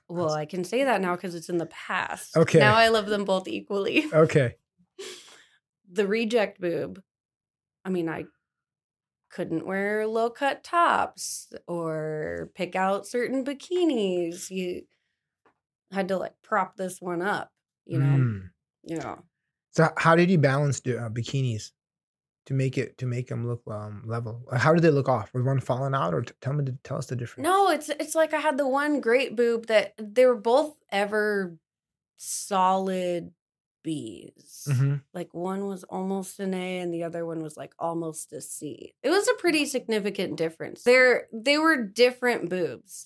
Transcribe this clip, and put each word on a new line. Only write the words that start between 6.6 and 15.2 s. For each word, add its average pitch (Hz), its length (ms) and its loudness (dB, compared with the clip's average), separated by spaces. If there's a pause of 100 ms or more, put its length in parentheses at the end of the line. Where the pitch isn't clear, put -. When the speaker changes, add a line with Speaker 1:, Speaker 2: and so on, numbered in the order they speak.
Speaker 1:
boob, 175 420 -4 (840)
I 190 60 -6
mean, 175 180 -2
I 160 160 -6 (1040)
couldn't 165 360 -6
wear 208 400 -2
low-cut 226 580 -2
tops - 880 0 (160)
or 160 840 -6
pick 180 200 -6
out 190 320 0
certain 240 380 -2
bikinis. 220 1040 -2
You 185 320 -6 (1120)